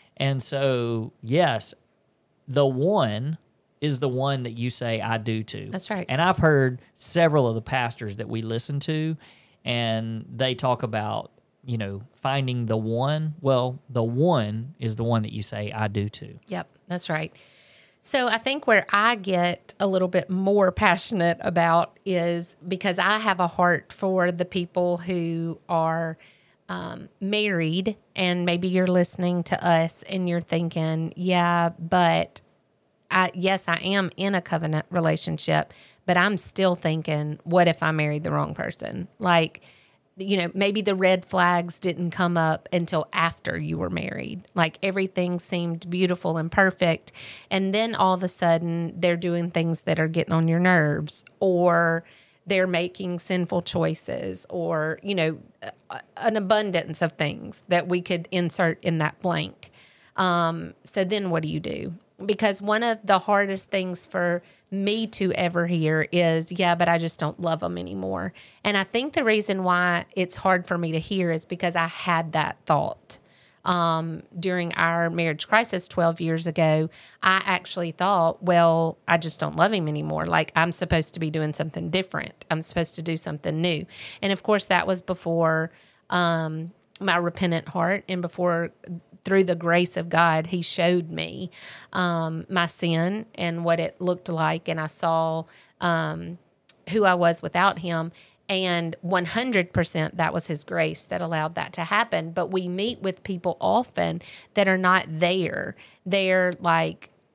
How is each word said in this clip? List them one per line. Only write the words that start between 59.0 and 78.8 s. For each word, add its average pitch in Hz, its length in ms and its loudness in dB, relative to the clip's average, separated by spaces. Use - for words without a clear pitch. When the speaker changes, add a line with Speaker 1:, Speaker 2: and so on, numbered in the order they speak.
Speaker 2:
blank. - 520 -4
Um, 170 580 0
so - 180 -2
then 190 280 -2
what 165 120 0
do 156 60 -4
you 156 120 -4
do? - 340 -6
Because 202 340 0
one 214 220 0
of 226 200 0
the 190 160 6
hardest 196 520 0
things 185 340 -2
for 175 380 -2
me 208 360 0
to 196 260 0
ever 175 340 0
hear 160 460 2
is, 165 400 2
"Yeah, 175 220 2
but 170 120 2
I 170 120 4
just 165 200 -4
don't 151 220 -4
love 165 220 0
'em 175 160 -2
anymore." 185 560 -6
And 202 140 0
I 190 80 0
think 254 300 -4
the 294 100 0
reason 208 400 2
why 175 400 2
it's 180 220 -2
hard 185 300 2
for 180 100 -2
me 170 160 -2
to 160 60 0
hear 175 340 0
is 160 140 -4
because 175 300 -2
I 165 100 2
had 165 460 -2
that - 340 -2
thought. - 520 -2
Um, 165 580 0
during 175 360 -2
our 170 340 2
marriage 165 400 -2
crisis 214 400 2
twelve 165 320 0
years 165 260 -2
ago, 160 440 2
I 190 240 4
actually 180 460 -4
thought, 180 500 2
"Well, 165 560 4